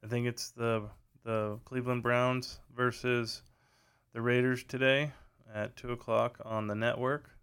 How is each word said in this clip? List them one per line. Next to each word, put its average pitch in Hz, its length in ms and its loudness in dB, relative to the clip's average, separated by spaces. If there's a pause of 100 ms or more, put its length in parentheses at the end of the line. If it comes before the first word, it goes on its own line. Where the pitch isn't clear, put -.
I 110 40 -14
think 120 200 0
it's - 240 -6
the, 117 320 0 (400)
the 110 400 -2
Cleveland 127 400 -2
Browns 123 560 2 (160)
versus 120 680 0 (680)
the 117 100 -6
Raiders 123 420 4
today 135 480 2 (420)
at 107 220 -4
two 123 160 -8
o'clock 117 520 0
on 110 220 -4
the 104 80 -2
network 120 560 -2 (140)